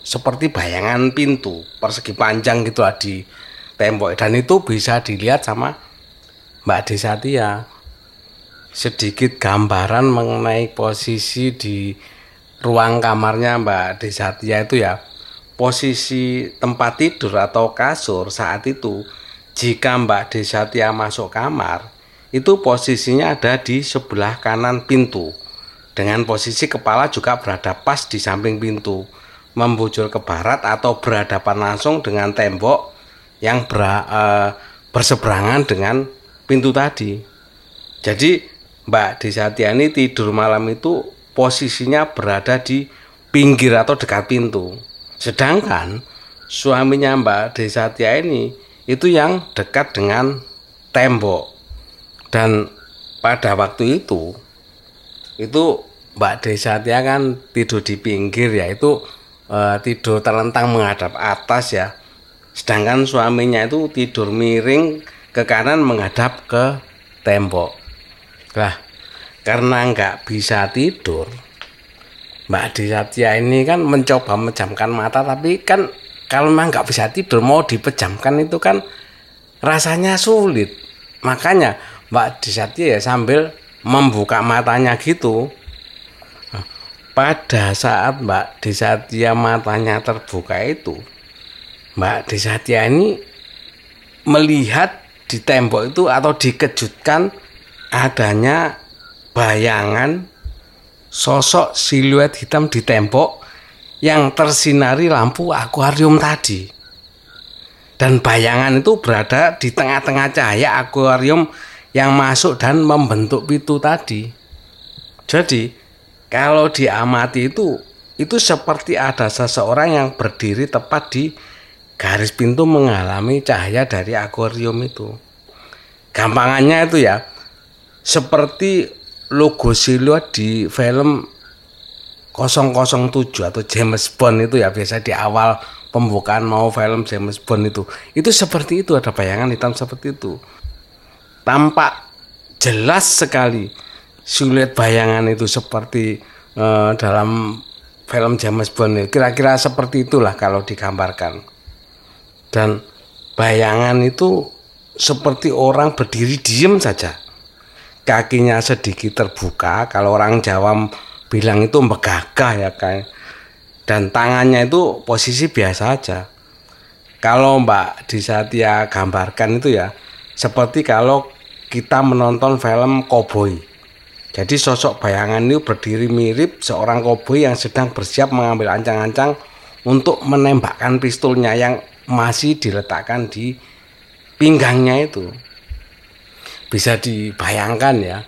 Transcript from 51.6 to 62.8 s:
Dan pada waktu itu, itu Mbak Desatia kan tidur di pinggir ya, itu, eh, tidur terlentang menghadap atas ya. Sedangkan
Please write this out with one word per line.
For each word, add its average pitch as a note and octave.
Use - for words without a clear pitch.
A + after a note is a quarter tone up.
Dan A2
pada A#2
waktu A#2
itu, F2
itu C#3
Mbak G2+
Desatia A#2
kan C3+
tidur A2+
di G2+
pinggir G#2
ya, F#2
itu, C3+
eh, G#2
tidur A#2
terlentang A#2+
menghadap G2+
atas A2+
ya. F#2+
Sedangkan A#2+